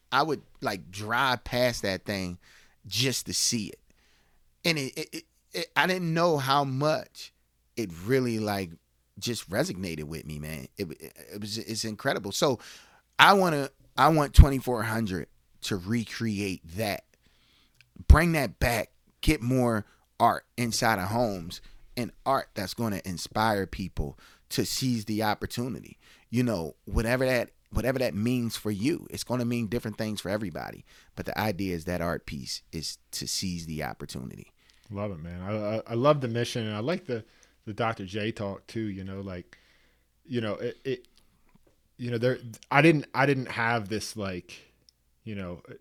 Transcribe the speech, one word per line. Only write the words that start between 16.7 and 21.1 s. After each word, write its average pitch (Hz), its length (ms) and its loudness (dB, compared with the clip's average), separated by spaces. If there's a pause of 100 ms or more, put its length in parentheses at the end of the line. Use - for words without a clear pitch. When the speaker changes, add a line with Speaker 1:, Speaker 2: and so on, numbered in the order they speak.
Speaker 1:
that, 101 280 -2 (1040)
bring 165 240 10
that 139 260 0
back, 117 320 0 (300)
get 156 200 2
more 120 460 0 (320)
art 107 260 4 (120)
inside 113 420 0
of 92 100 -4
homes, 104 520 -2 (360)